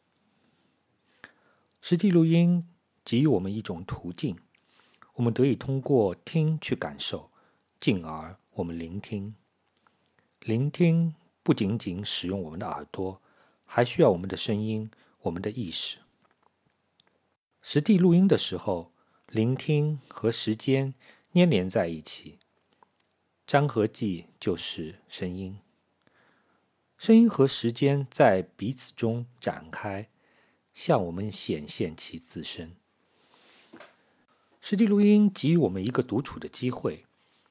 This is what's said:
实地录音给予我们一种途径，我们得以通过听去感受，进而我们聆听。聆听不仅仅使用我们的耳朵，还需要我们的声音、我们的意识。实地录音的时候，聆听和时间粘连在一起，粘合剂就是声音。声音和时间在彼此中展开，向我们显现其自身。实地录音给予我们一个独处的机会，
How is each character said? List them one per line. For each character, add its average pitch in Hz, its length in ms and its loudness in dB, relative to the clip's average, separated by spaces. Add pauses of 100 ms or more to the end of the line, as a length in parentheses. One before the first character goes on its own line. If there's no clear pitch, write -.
(1800)
实 - 160 0
地 202 120 2
录 170 140 6
音 170 420 4 (380)
给 120 160 0
予 147 80 4
我 127 100 4
们 95 160 -4
一 110 80 -6
种 90 220 -8
途 90 300 -10
径， 92 260 -8 (760)
我 - 60 -6
们 117 120 2
得 127 120 2
以 139 80 2
通 131 280 -4
过 110 340 2
听 156 460 -2
去 - 160 -4
感 - 200 -10
受， - 320 -8 (520)
进 95 240 -2
而 78 320 -12 (160)
我 98 100 -6
们 85 160 -8
聆 85 220 -10
听。 107 340 -10 (1040)
聆 123 320 -2
听 165 420 2 (300)
不 156 100 2
仅 110 240 0
仅 101 280 -8
使 - 220 -4
用 95 140 -4
我 80 80 -10
们 80 80 -12
的 104 80 -8
耳 82 240 -8
朵， 95 320 -8 (440)
还 - 180 2
需 120 180 0
要 143 80 8
我 98 60 4
们 92 140 -6
的 90 80 -6
声 110 200 -2
音、 110 320 -4 (340)
我 95 60 -4
们 85 120 -6
的 107 100 -4
意 110 180 -8
识。 - 280 -6 (1600)
实 - 200 0
地 196 160 4
录 175 180 6
音 185 100 6
的 165 120 4
时 - 180 -4
候， 87 380 -6 (340)
聆 113 260 0
听 151 540 -2
和 - 240 -2
时 110 240 -2
间 135 380 -2 (400)
粘 175 160 6
连 95 180 2
在 95 220 -2
一 80 120 -10
起， - 380 -14 (1080)
粘 143 200 4
合 113 180 2
剂 98 420 -4 (120)
就 95 160 -2
是 - 540 -10
声 92 200 -8
音。 95 300 -10 (1400)
声 - 160 4
音 226 160 8
和 135 160 4
时 127 240 -2
间 139 400 0
在 98 340 4 (120)
彼 104 160 -6
此 - 220 -8
中 120 320 -4 (160)
展 - 280 -8
开， 101 380 -10 (640)
向 120 320 0
我 85 60 -8
们 98 180 -6
显 78 380 -6
现 82 260 -6
其 - 240 -12
自 - 240 -14
身。 82 320 -12 (1900)
实 - 160 -4
地 220 100 4
录 202 140 4
音 208 280 6
给 160 220 0
予 170 60 6
我 143 100 4
们 92 160 -2
一 104 60 -2
个 123 120 0
独 107 200 -2
处 - 180 -12
的 - 80 -12
机 123 240 -6
会， - 340 -8 (460)